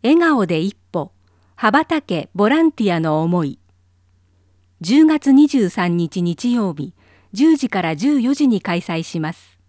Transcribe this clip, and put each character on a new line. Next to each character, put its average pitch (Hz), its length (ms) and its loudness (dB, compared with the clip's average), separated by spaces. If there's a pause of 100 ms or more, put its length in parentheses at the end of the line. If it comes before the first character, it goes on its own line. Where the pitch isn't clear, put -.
笑 294 180 2
顔 294 280 2
で 160 120 -2
一 190 160 -4 (160)
歩。 160 200 -6 (440)
羽 220 140 0
ば 285 160 2
た 311 160 -4
け、 - 320 -6
ボ 202 160 0
ラ 311 140 2
ン 311 80 2
テ 226 140 -4
ィ 180 100 0
ア 165 40 -2
の 156 220 0
思 170 240 -2
い。 - 140 -10 (1200)
十 254 240 4
月 302 260 2
二 285 140 8
十 240 240 0
三 175 280 -2
日 175 260 -4
日 175 280 -4
曜 214 220 -2
日、 147 220 -12 (360)
十 294 260 2
時 254 120 -4
か 190 140 -4
ら 160 120 -2
十 269 240 0
四 247 140 0
時 285 140 0
に 220 120 2
開 175 220 -4
催 165 220 -6
し - 160 -8
ま 156 140 -6
す。 - 360 -20